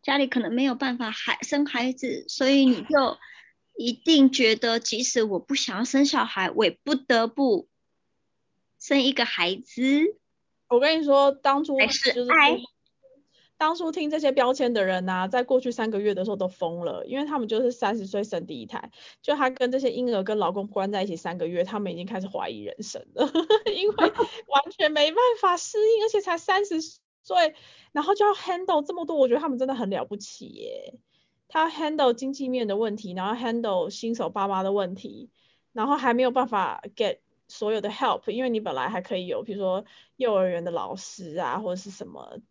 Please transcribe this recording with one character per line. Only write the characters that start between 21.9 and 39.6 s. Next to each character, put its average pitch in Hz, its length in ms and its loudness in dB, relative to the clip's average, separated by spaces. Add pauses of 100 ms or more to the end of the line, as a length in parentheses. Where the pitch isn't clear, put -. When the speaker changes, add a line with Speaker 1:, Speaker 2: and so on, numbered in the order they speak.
Speaker 2:
已 - 20 -8
经 175 100 -10
开 196 160 -8
始 190 60 -8
怀 190 240 -6
疑 104 120 -10
人 104 200 -12
生 - 180 -12 (140)
了， 277 160 0 (160)
<laughs> 427 260 2
因 392 160 0
为 415 80 0
完 427 800 0
全 311 140 2
没 302 220 2
办 427 100 2 (180)
法 359 160 4
适 - 220 -6
应， 427 260 4
而 440 40 2
且 427 120 2
才 359 160 -2
三 392 300 0
十 330 140 -4 (420)
岁， 339 320 2 (380)
然 294 120 -2
后 392 100 2
就 403 120 4
要 415 80 4
handle 349 500 -2
这 311 80 -8
么 339 140 -6
多， 320 100 -4
我 269 120 6
觉 233 60 4
得 294 60 2
他 320 80 -4
们 254 80 -2
真 262 120 -2
的 269 60 -2
很 226 140 -4
了 190 160 -4
不 208 120 -10
起 - 300 -16
耶。 52 480 -14 (520)
他 320 240 0
handle 302 420 2
经 262 200 -4
济 277 160 -6
面 247 180 -2
的 202 100 0
问 214 200 -2
题， 202 180 -12
然 185 100 -4
后 220 160 -4
handle 226 480 -2
新 226 280 -6
手 196 120 -4
爸 196 200 -2
妈 190 160 -2
的 196 80 0
问 190 240 -2
题， - 340 -16 (420)
然 240 140 -2
后 285 100 2
还 254 160 2
没 240 120 4
有 247 80 4
办 254 160 2
法 185 340 -2 (140)
get 208 220 -2 (280)
所 214 260 -4
有 220 80 0
的 202 80 -4
help， 214 420 -2
因 233 120 -4
为 254 80 0
你 226 80 0
本 185 160 -6
来 131 140 -2
还 185 120 -4
可 185 160 -6
以 180 100 -4
有， 147 180 -4
比 220 80 -10
如 196 80 -8